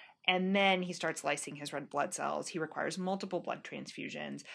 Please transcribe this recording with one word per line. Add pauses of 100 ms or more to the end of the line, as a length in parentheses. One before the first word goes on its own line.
(280)
and
then
he
starts
lysing
his
red
blood
cells.
He
requires
multiple
blood
transfusions (120)